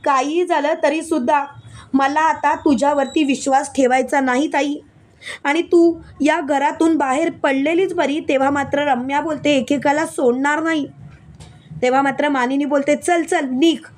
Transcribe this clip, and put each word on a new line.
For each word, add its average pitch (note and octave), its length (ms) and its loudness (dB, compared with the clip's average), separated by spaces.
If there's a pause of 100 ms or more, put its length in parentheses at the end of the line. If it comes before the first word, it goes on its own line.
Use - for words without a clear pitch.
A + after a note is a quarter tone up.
काहीही D4 400 0
झालं D#4 280 0 (100)
तरीसुद्धा D4 640 0 (480)
मला C#4 280 2
आता D4+ 340 0
तुझ्यावरती C#4+ 680 0
विश्वास C4+ 520 0
ठेवायचा C4 440 2
नाही C4 320 0
ताई D4 220 0 (680)
आणि D4+ 180 0
तू E4+ 320 4 (260)
या D4+ 200 2
घरातून D4+ 560 0
बाहेर C#4+ 340 0
पडलेलीच D#4 640 0
बरी." D4+ 260 0
तेव्हा C4+ 300 0
मात्र C#4+ 280 -2
रम्या C#4 420 -2
बोलते, D4 360 0
"एकेकाला C#4+ 500 0
सोडणार C#4+ 560 0
नाही." D#4+ 240 -2 (960)
तेव्हा B3+ 200 2
मात्र C#4 260 0
मानिनी C#4 360 0
बोलते, C#4+ 320 0
चल, E4+ 260 0
चल, D#4 280 -2
निघ. C4+ 360 0 (120)